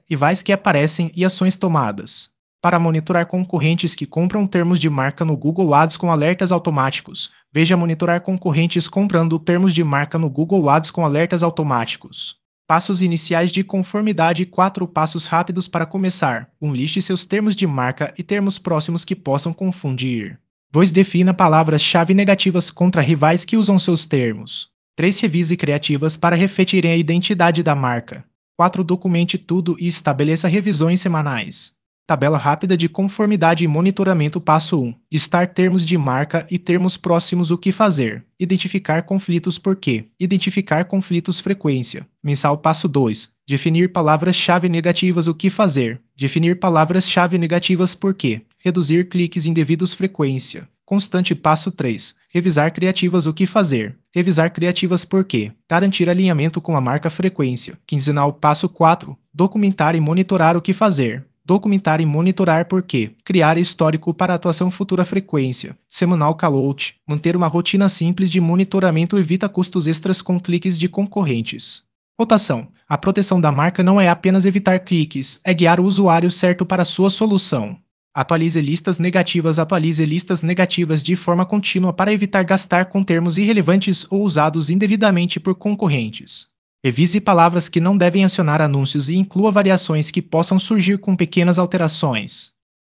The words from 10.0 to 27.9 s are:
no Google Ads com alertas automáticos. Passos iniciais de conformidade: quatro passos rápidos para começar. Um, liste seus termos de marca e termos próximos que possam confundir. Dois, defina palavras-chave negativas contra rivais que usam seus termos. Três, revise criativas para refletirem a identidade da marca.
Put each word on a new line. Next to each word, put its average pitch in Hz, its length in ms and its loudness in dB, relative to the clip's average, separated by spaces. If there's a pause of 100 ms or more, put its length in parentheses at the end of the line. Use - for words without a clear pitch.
no 160 120 0
Google 156 400 0
Ads 156 200 2
com 170 140 -4
alertas 160 380 0
automáticos. 151 920 -4 (300)
Passos 175 360 0
iniciais 170 500 0
de 190 100 -2
conformidade: 185 840 -2
quatro 185 420 -2
passos 156 380 -4
rápidos 175 420 -2
para 165 160 -4
começar. 160 640 -4 (100)
Um, 151 140 -4
liste 147 300 -2
seus 185 240 -4
termos 208 280 0
de 196 120 -2
marca 135 500 -4
e 180 60 -12
termos 196 360 -2
próximos 165 460 -4
que 196 100 -4
possam 143 380 -4
confundir. 131 840 -6 (340)
Dois, 175 180 4
defina 185 440 2
palavras-chave 160 800 2
negativas 190 560 2
contra 180 320 0
rivais 156 420 2
que 226 140 0
usam 196 200 4
seus 175 280 0
termos. 117 640 -4 (280)
Três, 185 240 0
revise 170 340 0
criativas 147 600 -2
para 170 180 2
refletirem 185 580 2
a 170 40 2
identidade 170 640 2
da 175 120 2
marca. 127 500 -4 (320)